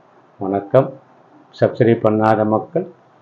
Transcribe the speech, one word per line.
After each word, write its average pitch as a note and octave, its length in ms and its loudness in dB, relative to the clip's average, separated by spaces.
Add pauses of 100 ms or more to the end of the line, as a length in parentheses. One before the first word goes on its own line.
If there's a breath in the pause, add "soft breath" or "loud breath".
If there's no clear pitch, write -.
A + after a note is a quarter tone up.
(440)
வணக்கம். G2+ 440 0 (720)
சப்ஸ்கிரைப் A2+ 460 2
பண்ணாத G#2+ 480 2
மக்கள் F3 320 -4 (360)